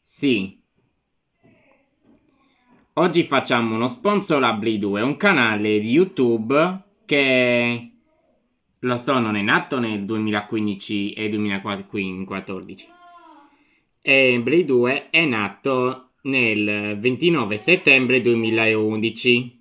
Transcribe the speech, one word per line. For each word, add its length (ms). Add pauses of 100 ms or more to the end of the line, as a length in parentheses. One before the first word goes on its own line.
Sì. 560 (2250)
Oggi 320
facciamo 500
uno 140
sponsor 560
a 80
Blade 240
due, 240
un 160
canale 640
di 80
YouTube 960 (200)
che, 880 (880)
lo 160
so, 240
non 160
è 60
nato 380
nel 260
duemilaquindici 1040
e 160
duemilaquattordici. 1600 (1120)
E 400
Blade 220
due 460
è 160
nato 880 (100)
nel 760
ventinove 600
settembre 640
duemilaundici. 1400